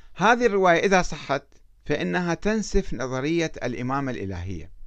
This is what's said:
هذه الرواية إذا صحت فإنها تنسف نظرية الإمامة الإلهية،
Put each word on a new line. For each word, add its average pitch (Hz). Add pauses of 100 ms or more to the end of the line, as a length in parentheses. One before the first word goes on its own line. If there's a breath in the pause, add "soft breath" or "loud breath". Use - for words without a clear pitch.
(160 soft breath)
هذه 233
الرواية 185
إذا 185
صحت 143 (420)
فإنها 175
تنسف 202
نظرية 131 (120)
الإمامة 127
الإلهية، 92 (160)